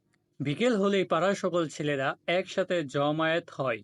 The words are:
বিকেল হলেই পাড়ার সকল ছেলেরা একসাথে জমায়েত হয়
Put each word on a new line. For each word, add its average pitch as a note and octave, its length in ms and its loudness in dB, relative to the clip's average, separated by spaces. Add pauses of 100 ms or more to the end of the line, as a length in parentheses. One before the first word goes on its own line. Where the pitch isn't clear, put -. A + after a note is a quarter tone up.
(400)
বিকেল D#3 420 2
হলেই G3 300 2
পাড়ার F3+ 240 2
সকল F3 320 0
ছেলেরা D3 400 -2 (200)
একসাথে F#3 560 0
জমায়েত D3+ 640 0 (100)
হয় B2+ 260 -2